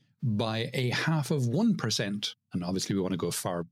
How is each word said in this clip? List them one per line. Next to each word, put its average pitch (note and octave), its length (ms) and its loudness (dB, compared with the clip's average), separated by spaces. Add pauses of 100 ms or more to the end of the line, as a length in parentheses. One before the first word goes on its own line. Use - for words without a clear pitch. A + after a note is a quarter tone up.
(240)
by A2+ 500 0
a B2 160 0
half D#3 400 0
of C#3 180 2
one F3+ 300 4
percent, G#2 580 -2 (180)
and F2+ 100 -2
obviously F#2+ 320 -2
we G2 60 2
wanna F2+ 160 0
go E2+ 140 -2
far E2+ 400 -4